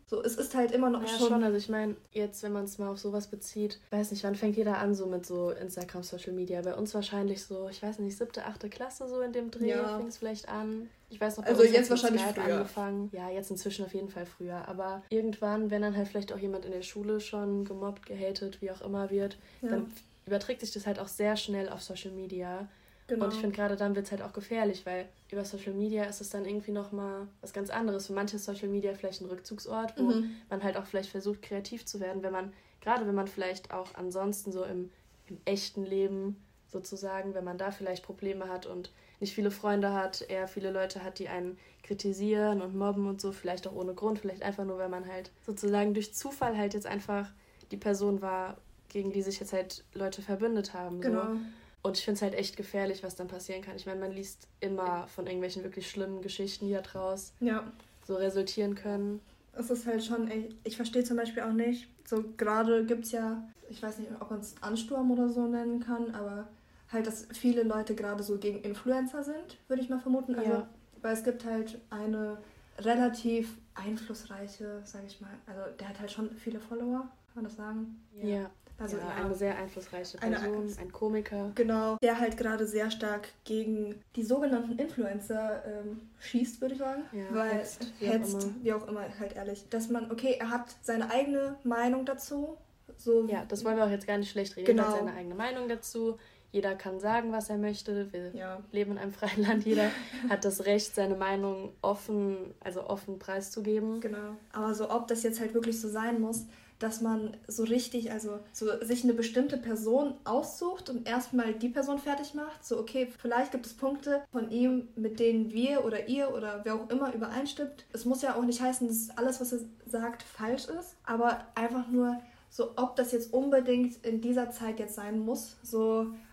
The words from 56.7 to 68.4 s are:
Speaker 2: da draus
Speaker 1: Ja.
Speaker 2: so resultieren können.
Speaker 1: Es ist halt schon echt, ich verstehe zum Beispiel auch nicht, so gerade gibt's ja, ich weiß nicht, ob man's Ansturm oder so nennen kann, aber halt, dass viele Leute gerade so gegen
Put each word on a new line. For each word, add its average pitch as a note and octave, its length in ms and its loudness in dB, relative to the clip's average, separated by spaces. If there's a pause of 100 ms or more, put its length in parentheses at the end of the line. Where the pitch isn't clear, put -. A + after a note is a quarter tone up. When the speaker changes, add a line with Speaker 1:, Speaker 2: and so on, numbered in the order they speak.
Speaker 2:
da F#3+ 80 0
draus F#3+ 580 -4
Speaker 1:
Ja. A3 240 2 (420)
Speaker 2:
so G3 100 -2
resultieren G3 600 2
können. G3+ 440 -2 (340)
Speaker 1:
Es A#3+ 160 -4
ist A#3+ 160 0
halt A3+ 180 2
schon A3+ 260 0
echt, A3 340 -4
ich A3 140 -6
verstehe A#3+ 260 2
zum A#3+ 140 2
Beispiel A3+ 260 0
auch A3+ 100 0
nicht, A#3 340 2 (180)
so A3 180 2 (140)
gerade A3 480 6
gibt's A#3 260 0
ja, A3+ 320 -2 (260)
ich G#3+ 140 -14
weiß G#3+ 160 -6
nicht, G#3+ 100 -8 (100)
ob - 120 -10
man's G#3 300 -6
Ansturm B3 500 2
oder B3 180 6
so A#3+ 180 2
nennen A#3+ 340 0
kann, A#3 340 -2
aber G#3 320 -6 (440)
halt, A3+ 160 0
dass - 260 -6
viele A#3+ 300 6
Leute G#3+ 320 2
gerade G#3 280 -2
so G3+ 140 0
gegen G3+ 240 -2